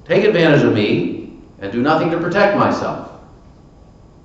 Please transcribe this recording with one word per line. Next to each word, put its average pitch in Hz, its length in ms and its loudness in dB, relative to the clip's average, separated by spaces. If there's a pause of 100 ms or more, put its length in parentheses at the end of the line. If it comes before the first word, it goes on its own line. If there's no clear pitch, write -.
take 180 160 2
advantage 165 400 4
of - 100 2
me, - 680 -2 (200)
and 98 120 -10
do 117 100 -2
nothing 160 300 0
to 165 80 -2
protect 175 360 0
myself? - 540 -4 (1160)